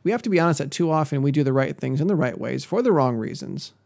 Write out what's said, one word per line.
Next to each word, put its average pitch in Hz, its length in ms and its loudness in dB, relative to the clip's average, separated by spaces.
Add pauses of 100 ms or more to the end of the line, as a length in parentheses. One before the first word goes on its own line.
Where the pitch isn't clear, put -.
we 180 80 0
have 226 120 -2
to 233 60 -4
be 180 100 4
honest 165 180 4
that 139 140 -4
too 165 200 -2
often 151 300 0
we 143 100 2
do 143 120 2
the 131 100 2
right 135 240 0
things 135 240 -2
in 165 60 0
the 202 80 2
right 127 220 0
ways 127 280 -6
for 208 160 -2
the 254 100 2
wrong 131 240 4
reasons, - 580 -8 (120)